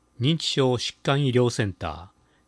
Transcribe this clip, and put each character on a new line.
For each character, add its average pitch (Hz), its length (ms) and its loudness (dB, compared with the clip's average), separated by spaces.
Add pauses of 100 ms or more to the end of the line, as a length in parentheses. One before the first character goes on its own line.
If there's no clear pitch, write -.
(220)
認 151 160 2
知 - 80 -8
症 131 280 2
疾 - 280 -4
患 143 240 0
医 135 60 0
療 123 180 4
セ 117 160 -2
ン 95 80 -4
タ - 140 -8
ー、 82 200 -10 (400)